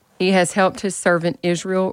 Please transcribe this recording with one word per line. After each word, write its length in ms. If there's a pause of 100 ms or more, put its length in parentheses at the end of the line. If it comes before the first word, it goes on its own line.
(200)
"He 120
has 220
helped 280
his 140
servant 480
Israel, 500